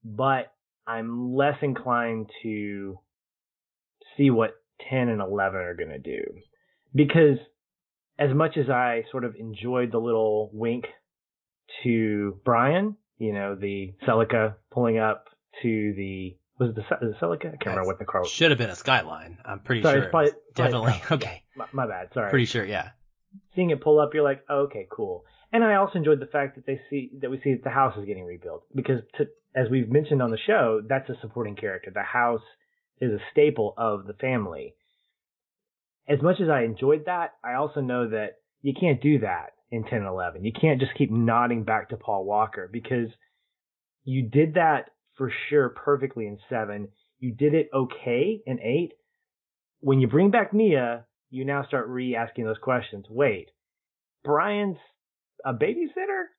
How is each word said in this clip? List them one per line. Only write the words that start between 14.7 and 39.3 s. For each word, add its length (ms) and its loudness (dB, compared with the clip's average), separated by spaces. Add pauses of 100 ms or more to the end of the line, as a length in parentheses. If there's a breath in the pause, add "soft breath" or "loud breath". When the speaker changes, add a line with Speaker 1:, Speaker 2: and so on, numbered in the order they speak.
Speaker 1:
pulling 260 2
up 280 0 (360)
to 340 0
the, 400 -8 (220)
was 120 2
it 60 -10
the 60 -6
Ce-, 180 -4
the 200 -4
Celica? 340 -4
I 20 -16
can't 100 -8
remember 140 -2
Speaker 2:
That's 60 -2
Speaker 1:
what 120 -4
the 60 -10
car 180 -2
was. 80 -4
Speaker 2:
should 200 2
have 80 4
been 120 -2
a 60 -10
Skyline. 680 -2
I'm 160 -10
pretty 220 -2
Speaker 1:
Sorry, 140 6
Speaker 2:
sure 80 4
Speaker 1:
it's 60 -6
probably, 200 4
Speaker 2:
it 40 -16
was 80 -20 (120)
Speaker 1:
probably 180 2
Speaker 2:
definitely, 200 2 (120)
Speaker 1:
Skyline. 180 0
Speaker 2:
okay. 200 -12 (140)
Speaker 1:
Yeah, 160 -10
my, 120 -2
my 60 -4
bad. 240 -10
Sorry. 160 -2
Speaker 2:
Pretty 160 4
sure, 180 -4
yeah. 260 -6 (640)
Speaker 1:
Seeing 160 2
it 120 0
pull 180 6
up, 140 0
you're 100 2
like, 240 0
"Oh, 140 0
okay, 280 -6
cool." 340 -8 (280 soft breath)
And 100 4
I 120 4
also 240 2
enjoyed 220 4
the 60 -8
fact 300 -4
that 100 -20
they 220 -4
see, 220 -6 (100)
that 100 -6
we 140 -6
see 80 2
that 100 -2
the 80 -4
house 280 2
is 80 -10
getting 180 -8
rebuilt. 400 -12 (100)
Because 260 0 (180)
to, 100 -2 (260)
as 160 0
we've 200 2
mentioned 320 2
on 80 0
the 160 -2
show, 420 4
that's 220 -2
a 100 -6
supporting 340 -8
character. 380 -8
The 100 -4
house 400 0 (580)
is 120 0
a 180 -4
staple 460 4
of 300 -2
the 80 -12
family. 600 -4 (1300)
As 140 2
much 180 2
as 80 2
I 140 4
enjoyed 420 2
that, 300 -4 (100)
I 100 -6
also 260 -2
know 300 -2
that 280 -4 (240)
you 160 -2
can't 240 2
do 180 6
that 300 -4 (200)